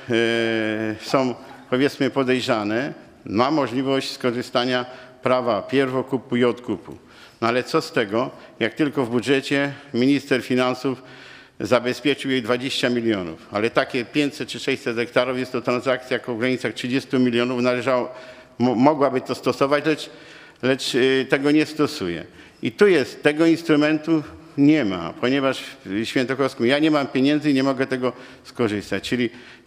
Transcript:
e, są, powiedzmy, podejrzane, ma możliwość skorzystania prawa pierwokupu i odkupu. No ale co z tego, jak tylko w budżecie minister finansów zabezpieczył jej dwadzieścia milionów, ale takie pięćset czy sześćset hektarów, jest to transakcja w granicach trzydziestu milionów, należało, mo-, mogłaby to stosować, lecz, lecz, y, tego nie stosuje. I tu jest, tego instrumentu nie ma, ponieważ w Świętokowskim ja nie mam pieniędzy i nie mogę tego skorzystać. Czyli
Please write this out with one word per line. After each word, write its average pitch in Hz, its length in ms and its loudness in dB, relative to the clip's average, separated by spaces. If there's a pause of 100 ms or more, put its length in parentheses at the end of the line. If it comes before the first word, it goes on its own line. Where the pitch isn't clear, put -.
e, 113 920 0
są, 131 340 0 (340)
powiedzmy, 135 400 2
podejrzane, 127 840 0 (320)
ma 120 260 2
możliwość 135 600 0
skorzystania 123 720 -2 (380)
prawa 120 380 2
pierwokupu 131 760 -2
i 120 80 2
odkupu. 107 540 -2 (440)
No 113 60 2
ale 120 160 2
co 160 180 0
z - 100 -6
tego, 117 400 0 (280)
jak 110 140 0
tylko 139 320 0
w 113 40 -4
budżecie 135 640 0 (200)
minister 127 500 2
finansów 127 600 -2 (560)
zabezpieczył 123 720 0
jej 131 100 2
dwadzieścia 123 480 -2
milionów, 110 640 -2
ale 107 180 0
takie 131 360 -2
pięćset 139 440 -4
czy 123 100 -10
sześćset 123 360 -4
hektarów, 123 420 0
jest 127 140 -6
to 120 100 -4
transakcja 123 680 -2
w 120 100 -4
granicach 120 360 -2
trzydziestu 127 460 -2
milionów, 123 420 2
należało, 123 520 0 (460)
mo-, 120 160 4
mogłaby 131 460 4
to 127 140 -6
stosować, 143 500 0
lecz, 151 240 -2 (540)
lecz, 131 320 0
y, 131 340 2
tego 143 220 2
nie 151 140 4
stosuje. 95 580 -4 (380)
I 117 100 -4
tu 208 160 4
jest, 151 360 2
tego 151 220 2
instrumentu 156 800 2 (340)
nie 143 280 6
ma, 85 360 -4
ponieważ 131 420 0 (220)
w 101 200 -2
Świętokowskim 131 600 0
ja 139 140 4
nie 156 120 4
mam 139 160 2
pieniędzy 143 440 2
i - 20 4
nie 135 100 2
mogę 135 240 0
tego 127 260 -2 (300)
skorzystać. 104 680 -4
Czyli 123 200 0 (360)